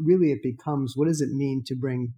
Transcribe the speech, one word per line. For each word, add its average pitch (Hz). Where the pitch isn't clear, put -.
really 175
it -
becomes, 135
what 147
does 160
it 143
mean 135
to 131
bring 127